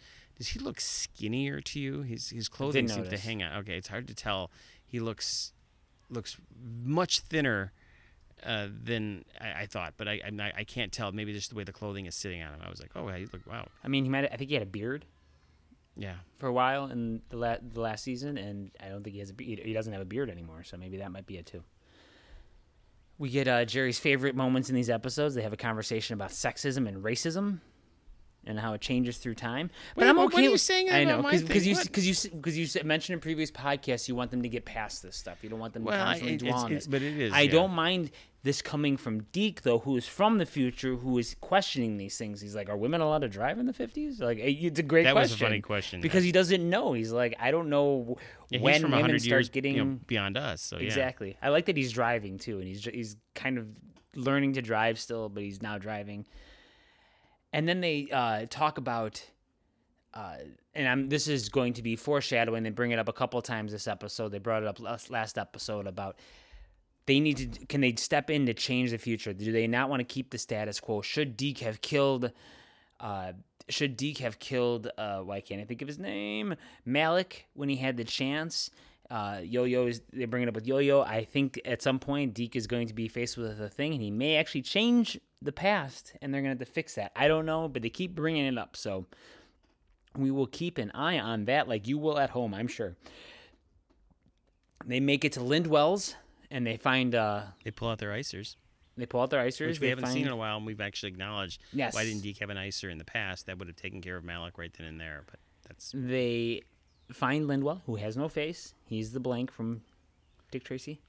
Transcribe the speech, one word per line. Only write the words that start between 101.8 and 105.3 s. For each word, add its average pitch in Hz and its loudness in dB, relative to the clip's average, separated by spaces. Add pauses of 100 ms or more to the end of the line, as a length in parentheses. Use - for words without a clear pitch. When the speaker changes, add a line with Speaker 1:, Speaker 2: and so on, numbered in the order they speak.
Speaker 1:
why 110 0
didn't 107 -2
Deke 101 -8
have 101 -4
an 101 -6
icer 95 -6
in 78 -10
the 80 -12
past? 98 -6
That 92 -10
would 90 -10
have 82 -14
taken 95 -10
care 90 -8
of 85 -12
Malik 87 -10
right 85 -12
then 82 -14
and 80 -12
there, 78 -12
but - -20 (280)